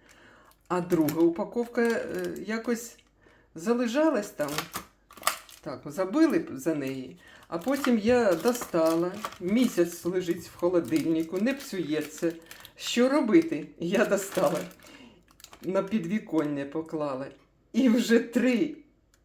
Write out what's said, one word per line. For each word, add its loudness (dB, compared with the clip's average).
А 0
друга 2
упаковка, 0
е, -2
якось -6
залежалась 0
там. -4
Так, -10
забили 2
за -2
неї. -6
А -6
потім 2
я 4
достала, 0
місяць 2
лежить -2
в -20
холодильнику, 0
не 0
псується. -4
Що 2
робити? 4
Я 2
достала, 0
на -2
підвіконня -2
поклала. -6
І 4
вже 4
три 0